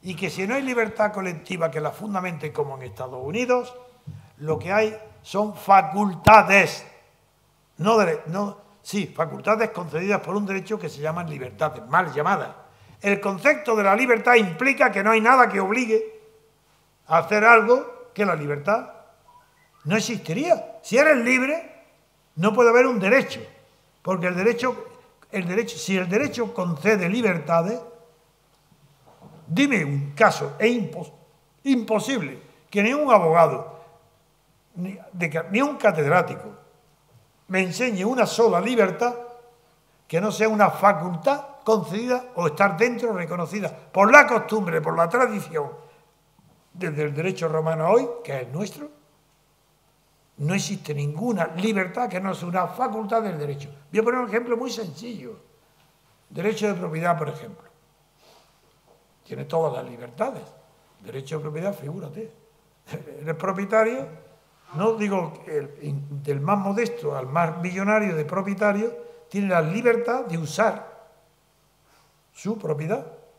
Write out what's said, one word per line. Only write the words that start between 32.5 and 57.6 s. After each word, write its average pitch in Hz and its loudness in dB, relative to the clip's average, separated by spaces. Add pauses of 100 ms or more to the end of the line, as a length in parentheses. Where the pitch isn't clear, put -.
que 202 2
ni 233 4
un 294 2
abogado, 165 4 (920)
ni, 190 -8 (140)
de 170 -4
ca-, 160 -4
ni 220 0
un 285 -2
catedrático 165 0 (800)
me 185 0
enseñe 190 -2
una 240 2
sola 202 4
libertad 226 0 (920)
que 165 0
no 208 0
sea 220 2
una 208 2
facultad 190 -2
concedida 220 -2
o 175 -2
estar 185 2
dentro 233 0
reconocida 175 -6 (200)
por 202 6
la 285 10
costumbre, 196 0
por 165 -2
la 165 2
tradición, 165 -2 (1040)
desde 156 -4
el 147 -4
derecho 170 -4
romano 160 0
a 180 2
hoy, 254 4 (160)
que 139 -8
es 123 -8
el 123 -12
nuestro. 151 -8 (1500)
No 147 -4
existe 196 -6
ninguna 160 -4
libertad 196 -2
que 185 -6
no 196 -4
sea 175 -10
una 180 -2
facultad 220 -4
del 180 -6
derecho. 143 -8 (220)
Voy 196 0
a 220 0
poner 240 0
un 233 -6
ejemplo 202 -2
muy 254 -6
sencillo. 175 -12 (920)
Derecho 190 -4
de 196 -2
propiedad, 170 -2
por 151 -6
ejemplo. - -16 (1600)